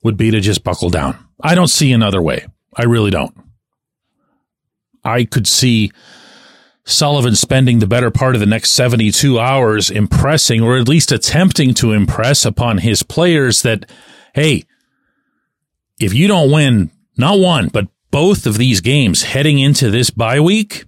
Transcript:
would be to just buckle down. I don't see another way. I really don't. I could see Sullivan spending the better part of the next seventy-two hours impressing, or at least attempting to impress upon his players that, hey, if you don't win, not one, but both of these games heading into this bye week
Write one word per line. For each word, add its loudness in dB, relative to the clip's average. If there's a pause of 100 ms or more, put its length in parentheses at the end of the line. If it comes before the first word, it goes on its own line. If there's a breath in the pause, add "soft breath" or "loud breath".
would 0
be 0
to 0
just -2
buckle -4
down. -4 (220)
I 0
don't 2
see 0
another 0
way. -4 (300)
I -2
really 2
don't. -4 (1700)
I 0
could -2
see 0 (920 loud breath)
Sullivan 0
spending 2
the 0
better 0
part 0
of 0
the 0
next -2
seventy-two 0
hours 0
impressing, 0
or 2
at 0
least 0
attempting 0
to 0
impress 0
upon -2
his -2
players 0
that, -4 (440 loud breath)
hey, 0 (1400)
if -2
you 2
don't 2
win, 2 (240)
not 2
one, 2
but -4 (240)
both 0
of -2
these 0
games 0
heading 0
into 2
this 0
bye -2
week 0